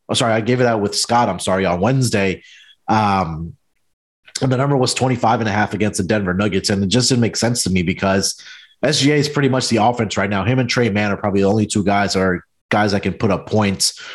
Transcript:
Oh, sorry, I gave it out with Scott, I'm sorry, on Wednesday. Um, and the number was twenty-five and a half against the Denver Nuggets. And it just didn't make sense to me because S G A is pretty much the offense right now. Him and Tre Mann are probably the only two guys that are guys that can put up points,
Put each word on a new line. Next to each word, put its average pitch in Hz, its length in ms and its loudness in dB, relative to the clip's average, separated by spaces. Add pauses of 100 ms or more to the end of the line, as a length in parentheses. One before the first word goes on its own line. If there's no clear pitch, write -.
(100)
Oh, 113 40 -2
sorry, 117 200 0
I 110 80 0
gave 123 180 0
it 123 60 4
out 113 160 2
with 101 120 -2
Scott, 117 360 2
I'm 87 80 -4
sorry, 95 260 0
on 87 160 0
Wednesday. 104 600 0 (460)
Um, 92 680 0 (840)
and 131 100 2
the 127 60 0
number 143 180 2
was 123 160 0
twenty-five 120 480 0
and 110 80 0
a 98 40 0
half 104 200 0
against 104 240 -2
the 95 80 -2
Denver 98 300 0
Nuggets. 95 340 -2
And 98 160 0
it 95 40 -2
just 123 200 2
didn't 120 140 2
make 107 140 0
sense 120 260 -2
to 92 80 -2
me 92 120 2
because 95 560 -2 (420)
S 147 200 0
G 139 100 2
A 151 60 2
is 147 120 0
pretty 139 200 0
much 127 200 0
the 117 100 2
offense 110 380 0
right 98 140 0
now. 98 140 -2
Him 127 160 2
and 120 100 -2
Tre 120 180 2
Mann 104 220 0
are 95 60 -2
probably 101 240 0
the 98 80 4
only 107 180 2
two 104 160 -2
guys 101 300 0
that 95 80 0
are 92 240 0 (240)
guys 104 240 2
that 101 100 0
can 95 100 -2
put 98 200 0
up 85 160 -4
points, 101 520 0 (140)